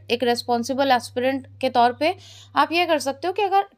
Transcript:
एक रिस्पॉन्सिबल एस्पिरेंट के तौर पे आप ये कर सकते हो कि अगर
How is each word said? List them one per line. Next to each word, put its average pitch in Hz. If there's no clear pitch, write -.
एक 240
रिस्पॉन्सिबल 240
एस्पिरेंट 254
के 262
तौर 247
पे 320
आप 285
ये 349
कर 311
सकते 269
हो 370
कि 415
अगर 392